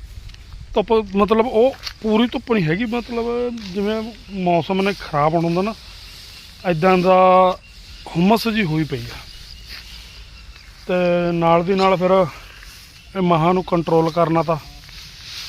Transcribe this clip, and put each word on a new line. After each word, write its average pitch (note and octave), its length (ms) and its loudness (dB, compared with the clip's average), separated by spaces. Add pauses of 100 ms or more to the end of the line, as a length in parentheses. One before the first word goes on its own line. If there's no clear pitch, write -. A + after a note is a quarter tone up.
(720)
ਧੁੱਪ A3 200 0
ਮਤਲਬ G#3+ 540 0
ਉਹ B3+ 280 2 (260)
ਪੂਰੀ A3 260 2
ਧੁੱਪ B3 260 -8
ਨਹੀਂ G#3+ 100 2
ਹੈਗੀ, E3+ 220 -2
ਮਤਲਬ A#3 400 -6 (480)
ਜਿਵੇਂ G#3+ 400 -4 (180)
ਮੌਸਮ F#3 500 0
ਨੇ G3 180 0
ਖਰਾਬ D3+ 340 0
ਹੋਣਾ E3+ 140 0
ਹੁੰਦਾ E3+ 140 0
ਨਾ, G#3+ 140 -4 (960)
ਇੱਦਾਂ F3+ 280 2
ਦਾ F#3 600 6 (500)
ਹੁਮਸ G3+ 400 2
ਜੀ A3 160 0
ਹੋਈ D#3 200 -2
ਪਈ C3+ 180 -6
ਆ। A#2 160 -14 (1700)
ਤੇ F#3+ 60 -4 (380)
ਨਾਲ E3+ 340 2
ਦੀ G3 80 0
ਨਾਲ F#3+ 240 4
ਫਿਰ F3+ 300 2 (880)
ਇਹ G3 60 -2
ਮਹਾਂ F3 320 2
ਨੂੰ F#3 100 0
ਕੰਟਰੋਲ E3 480 0
ਕਰਨਾ E3 320 0
ਤਾਂ, D#3+ 140 -2 (920)